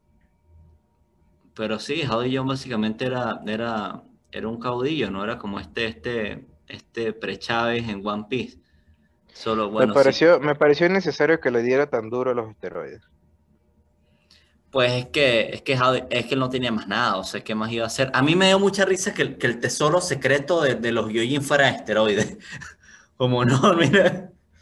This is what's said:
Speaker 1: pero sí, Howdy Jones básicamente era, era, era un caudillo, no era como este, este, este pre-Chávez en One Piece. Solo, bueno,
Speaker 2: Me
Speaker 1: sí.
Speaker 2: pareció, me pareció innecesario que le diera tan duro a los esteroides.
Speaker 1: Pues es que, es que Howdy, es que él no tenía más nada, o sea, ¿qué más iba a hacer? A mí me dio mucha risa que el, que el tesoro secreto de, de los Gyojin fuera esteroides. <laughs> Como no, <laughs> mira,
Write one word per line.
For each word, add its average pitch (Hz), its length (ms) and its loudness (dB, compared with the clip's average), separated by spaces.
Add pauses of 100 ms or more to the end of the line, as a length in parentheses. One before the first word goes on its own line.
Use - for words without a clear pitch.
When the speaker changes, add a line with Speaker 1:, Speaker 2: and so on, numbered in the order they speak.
(1500)
Speaker 1:
pero 110 240 -6
sí, 156 240 -6
Howdy 123 340 -2
Jones 131 120 -4
básicamente 120 580 -4
era, 123 400 -6
era, 110 560 -6 (280)
era 107 180 -8
un 113 120 -8
caudillo, 123 500 -4
no 98 140 -6
era 120 140 -6
como 101 200 -8
este, 113 280 -6
este, 110 600 -8 (200)
este 110 480 -8
pre-Chávez 117 720 -2
en 98 180 -6
One 104 220 -6
Piece. 120 300 -6 (760)
Solo, 110 380 -2
bueno, 110 240 2
Speaker 2:
Me 139 60 6
Speaker 1:
sí. 135 40 8
Speaker 2:
pareció, 156 360 6
me 147 140 0
pareció 147 320 4
innecesario 160 540 2
que 131 100 0
le 120 120 2
diera 135 260 2
tan 110 220 -2
duro 127 220 -2
a - 20 0
los 110 160 -6
esteroides. 87 520 -12 (1700)
Speaker 1:
Pues 123 220 2
es 123 140 -2
que, 123 460 2
es - 100 -12
que 135 140 0
Howdy, 127 340 2
es 117 160 -2
que 139 80 -2
él 131 60 0
no 131 80 0
tenía 127 220 -2
más 107 160 -4
nada, 107 300 0
o 92 80 -6
sea, 101 180 -8
¿qué 110 140 -6
más 110 160 -4
iba 117 100 -4
a 110 60 -4
hacer? 131 260 0
A 131 80 4
mí 156 140 4
me 190 100 4
dio 196 140 6
mucha 196 240 2
risa 185 280 -2
que 160 100 -2
el, 117 160 -4
que 131 100 0
el 117 100 -2
tesoro 151 420 2
secreto 143 640 0
de, 127 140 2
de 117 160 -2
los 110 160 -2
Gyojin 117 340 0
fuera 143 280 4
esteroides. 107 680 0 (400)
<laughs> - 380 -20
Como 123 280 2
no, 139 300 4
<laughs> - 20 0
mira, 170 540 4 (320)